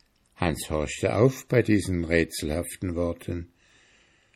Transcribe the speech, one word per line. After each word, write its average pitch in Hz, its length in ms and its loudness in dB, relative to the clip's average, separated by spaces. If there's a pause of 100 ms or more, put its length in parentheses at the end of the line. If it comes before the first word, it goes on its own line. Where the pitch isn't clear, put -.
(360)
Hans - 360 -4
horchte 78 440 -2
auf 127 320 4
bei 123 140 4
diesen 92 440 2
rätselhaften 82 920 -2
Worten, 85 540 -4 (880)